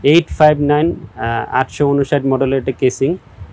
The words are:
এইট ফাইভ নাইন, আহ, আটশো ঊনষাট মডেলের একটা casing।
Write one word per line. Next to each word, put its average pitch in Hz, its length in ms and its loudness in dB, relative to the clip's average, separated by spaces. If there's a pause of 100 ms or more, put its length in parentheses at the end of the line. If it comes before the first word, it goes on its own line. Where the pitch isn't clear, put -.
এইট 156 260 4
ফাইভ 151 320 2
নাইন, 147 340 0 (200)
আহ, 117 400 -6
আটশো 131 340 -2
ঊনষাট 139 360 0
মডেলের 135 340 0
একটা 127 120 -6
casing। 135 460 -2 (360)